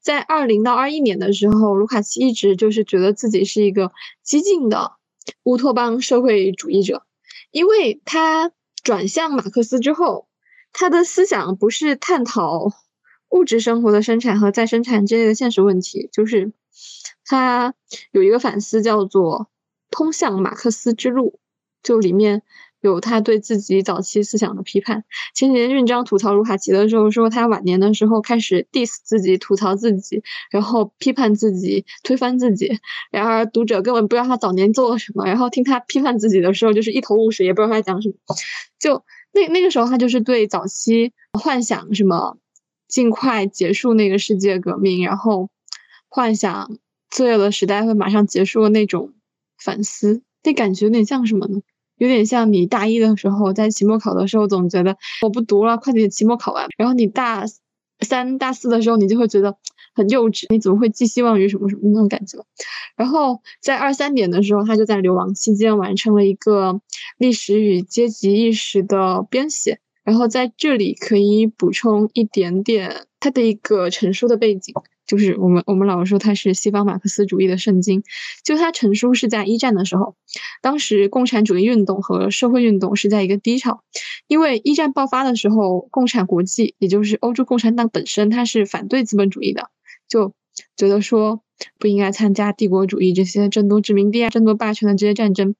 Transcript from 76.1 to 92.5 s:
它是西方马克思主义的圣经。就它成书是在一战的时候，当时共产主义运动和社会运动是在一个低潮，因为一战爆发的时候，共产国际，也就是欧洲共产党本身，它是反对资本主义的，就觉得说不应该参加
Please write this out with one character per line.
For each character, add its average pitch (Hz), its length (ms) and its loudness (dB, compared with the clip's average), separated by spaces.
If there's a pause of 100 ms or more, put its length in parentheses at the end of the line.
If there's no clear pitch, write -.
它 208 160 2
是 190 180 0
西 - 160 -2
方 202 160 0
马 190 100 -2
克 196 120 -6
思 202 180 0
主 190 140 -2
义 190 80 4
的 185 100 -2
圣 185 240 2
经。 190 220 0 (400)
就 302 120 0
它 330 140 0
成 214 240 0
书 247 180 2
是 247 140 0
在 214 180 -2
一 226 140 0
战 247 160 0
的 185 100 0
时 185 120 -4
候， 196 180 -2 (480)
当 277 160 -2
时 202 300 0
共 247 180 0
产 226 180 2
主 196 140 0
义 190 60 2
运 226 200 2
动 190 160 -2
和 190 300 -2
社 240 180 -2
会 240 140 2
运 214 160 4
动 190 160 -2
是 208 140 -2
在 202 160 2
一 - 20 -2
个 196 100 0
低 233 220 -2
潮， - 240 -6 (460)
因 302 100 2
为 285 240 2
一 285 100 0
战 294 200 0
爆 269 160 -2
发 262 160 -2
的 254 100 0
时 214 140 -2
候， 196 420 0
共 254 160 0
产 202 220 0
国 180 160 0
际， - 340 -2
也 196 80 0
就 202 160 2
是 208 140 0
欧 240 160 -2
洲 247 120 -2
共 247 140 0
产 226 160 2
党 233 140 0
本 - 180 -6
身， 208 240 0
它 240 140 0
是 226 200 0
反 - 220 -8
对 254 160 -2
资 214 140 -4
本 196 140 2
主 - 120 -10
义 - 100 -2
的， - 180 -10 (380)
就 208 240 0 (440)
觉 196 120 2
得 202 120 2
说 214 400 0 (400)
不 214 80 0
应 202 100 2
该 202 140 0
参 202 200 0
加 208 200 0